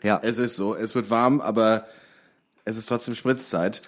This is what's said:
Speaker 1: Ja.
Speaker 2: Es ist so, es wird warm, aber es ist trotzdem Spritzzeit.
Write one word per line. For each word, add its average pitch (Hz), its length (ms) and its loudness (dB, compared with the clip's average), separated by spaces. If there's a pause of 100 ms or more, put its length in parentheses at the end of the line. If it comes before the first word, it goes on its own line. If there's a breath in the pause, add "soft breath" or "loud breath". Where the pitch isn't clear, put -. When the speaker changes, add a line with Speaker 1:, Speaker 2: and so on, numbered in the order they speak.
Speaker 1:
Ja. 104 220 2
Speaker 2:
Es 113 140 -2
ist 120 180 -2
so, 98 180 -2
es 110 220 -6
wird 110 140 -2
warm, 127 320 4
aber 110 440 2 (760 loud breath)
es 110 140 -8
ist 113 100 -10
trotzdem 120 260 -4
Spritzzeit. 113 760 -2